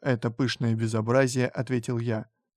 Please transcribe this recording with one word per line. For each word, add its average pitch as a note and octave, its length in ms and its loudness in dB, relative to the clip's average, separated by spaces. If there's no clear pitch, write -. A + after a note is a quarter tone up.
это A#2+ 300 0
пышное A#2 440 0
безобразие, A#2+ 720 2
ответил A#2+ 520 -4
я. A2+ 280 -4